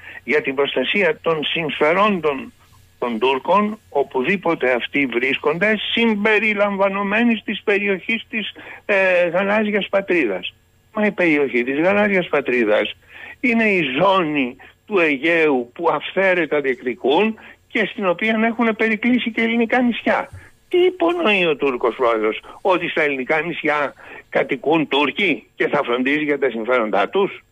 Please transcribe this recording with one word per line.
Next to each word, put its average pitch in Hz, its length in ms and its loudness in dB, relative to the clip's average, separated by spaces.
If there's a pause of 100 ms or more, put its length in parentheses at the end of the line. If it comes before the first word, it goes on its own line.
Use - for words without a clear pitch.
(240)
για 147 180 0
την 135 140 -4
προστασία 143 680 0
των 160 220 -2
συμφερόντων 156 1120 0 (460)
των 120 200 -4
Τούρκων, 170 600 0 (100)
οπουδήποτε 143 840 -2
αυτοί 135 340 -2
βρίσκονται, 139 720 -2 (160)
συμπεριλαμβανομένης 208 1500 0
της 208 200 -8
περιοχής 202 640 -2
της, 214 220 -8 (340)
ε, 185 420 2
γαλάζιας 202 600 0
πατρίδας. 175 640 0 (400)
Μα 214 120 0
η 202 60 2
περιοχή 147 520 2
της 135 160 -2
γαλάζιας 196 480 2
πατρίδας 117 680 0 (440)
είναι 233 240 2
η 196 200 2 (160)
ζώνη 160 560 2 (300)
του 208 140 0
Αιγαίου 151 720 2
που 165 160 -2
αυθαίρετα 160 720 0
διεκδικούν 135 760 0 (280)
και 220 240 -2
στην 202 160 -4
οποία 220 360 0
έχουν 226 320 0
περικλείσει 226 560 0
και 226 100 -4
ελληνικά 233 400 0
νησιά. 214 480 0 (400)
Τι 359 80 2
υπονοεί 339 680 2
ο 156 100 2
Τούρκος 123 400 0
πρόεδρος; 110 460 0 (200)
Ότι 170 280 0
στα - 120 -2
ελληνικά 147 400 -2
νησιά 147 520 -2 (360)
κατοικούν 151 580 0
Τούρκοι 143 680 -2
και 160 120 -2
θα 143 160 0
φροντίζει 127 400 0
για 147 160 -2
τα 135 100 2
συμφέροντά 110 600 0
τους; 190 420 -2